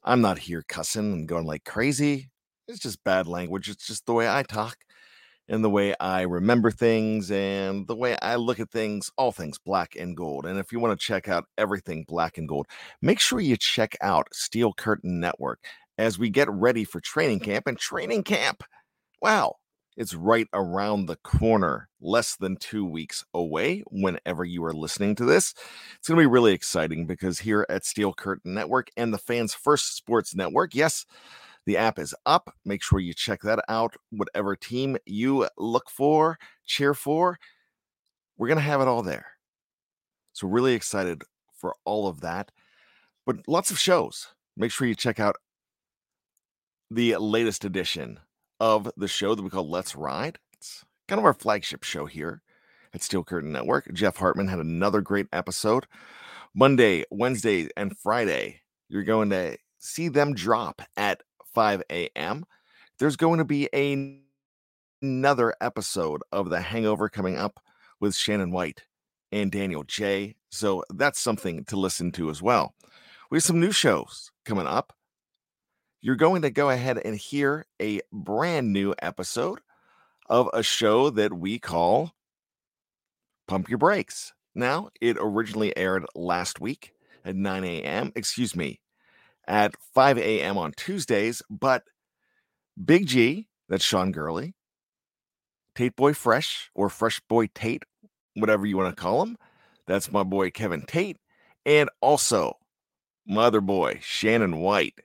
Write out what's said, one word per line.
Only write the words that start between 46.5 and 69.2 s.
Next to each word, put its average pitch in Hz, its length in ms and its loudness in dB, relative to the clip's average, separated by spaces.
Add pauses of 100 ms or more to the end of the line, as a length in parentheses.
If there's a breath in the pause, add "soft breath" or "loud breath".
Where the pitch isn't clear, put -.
the 113 280 2
latest 107 480 0
edition 85 540 -6 (380)
of 110 360 2
the 95 140 -4
show 101 260 0
that 104 80 -6
we 92 60 -6
call 87 220 -4
Let's 87 260 -6
Ride. 78 420 -6 (140)
It's - 320 -20 (240)
kind 196 100 0
of 220 60 -2
our 156 80 8
flagship - 500 -2
show - 220 -6
here 76 380 -10 (500 soft breath)
at - 100 -10
Steel 90 220 -2
Curtain 78 280 -6
Network. 69 420 -2
Jeff 92 220 0
Hartman 95 320 2
had 92 100 -2
another 87 420 0
great 101 320 -2
episode. 107 540 0 (680 loud breath)
Monday, 120 560 6
Wednesday, 107 640 0
and 98 220 -6
Friday, 90 640 -2 (280)
you're 98 160 -6
going 107 260 2
to 90 260 -2 (220)
see - 300 -6
them 143 260 2
drop 107 480 -2 (120)
at 101 280 -2 (320)
five 104 360 4
A 87 240 -4
M. 110 300 -6 (540 soft breath)
There's 143 180 0
going 165 220 4
to 156 80 2
be 143 280 0
a-, 139 460 -2 (800)
another 131 640 2
episode 87 580 -4 (100)
of 92 200 -2
The 87 100 0
Hangover 107 480 0
coming 92 300 -4
up 98 220 -4 (380 soft breath)
with 101 160 0
Shannon 101 360 0
White 90 320 -4 (500)